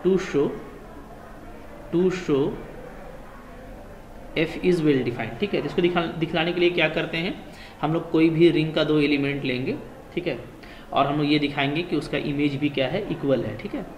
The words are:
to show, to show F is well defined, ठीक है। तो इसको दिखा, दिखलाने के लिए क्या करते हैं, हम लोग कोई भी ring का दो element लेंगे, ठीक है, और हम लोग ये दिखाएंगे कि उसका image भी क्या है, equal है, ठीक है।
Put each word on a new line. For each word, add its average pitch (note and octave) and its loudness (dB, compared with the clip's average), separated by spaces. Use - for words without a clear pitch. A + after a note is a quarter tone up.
to F3+ 6
show, C#3+ 2
to E3+ 2
show C#3+ 2
F D#3+ 0
is F3 4
well C#3 6
defined, A#2+ -4
ठीक G3+ -2
है। C#3+ 0
तो - -4
इसको D3 0
दिखा, F3 4
दिखलाने E3 0
के F3+ -2
लिए F3 6
क्या E3+ 2
करते D#3+ -2
हैं, F#3 -2
हम D3+ 2
लोग E3 0
कोई E3 6
भी E3 8
ring D#3 2
का D#3+ 2
दो D3+ 4
element C#3+ 2
लेंगे, C3 0
ठीक - -2
है, C3 -2
और C#3 4
हम C#3+ 0
लोग D3 2
ये D3+ 6
दिखाएंगे C#3+ 0
कि E3+ -2
उसका D3 -2
image C#3+ 0
भी D3 0
क्या C3+ 0
है, G3 -2
equal C3+ 2
है, A2 -4
ठीक - -8
है। A3 -6